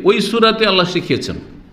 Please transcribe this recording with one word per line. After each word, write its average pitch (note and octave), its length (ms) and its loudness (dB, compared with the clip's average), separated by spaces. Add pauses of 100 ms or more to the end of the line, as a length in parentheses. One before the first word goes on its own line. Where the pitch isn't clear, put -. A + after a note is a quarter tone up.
ওই G#3 180 2
সূরাতে A3 440 2
আল্লাহ F#3 200 2
শিখিয়েছেন, B2 500 -4 (380)